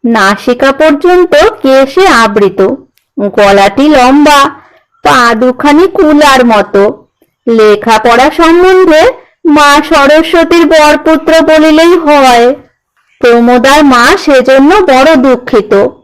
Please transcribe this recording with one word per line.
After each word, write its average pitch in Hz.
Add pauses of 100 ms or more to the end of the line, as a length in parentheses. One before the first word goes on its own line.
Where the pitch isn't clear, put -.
নাসিকা 233
পর্যন্ত 320 (280)
কেশে 269
আবৃত, 208 (580)
গলাটি 202
লম্বা, 285 (540)
পা 240
দুখানি 285
কুলার 294
মতো। 208 (420)
লেখাপড়া 226
সম্বন্ধে 349 (360)
মা 294 (140)
সরস্বতীর 320
বরপুত্র 311
বলিলেই 311
হয়। 269 (680)
প্রমোদার 247
মা 262
সেজন্য 269
বড় 302
দুঃখিত। 247 (180)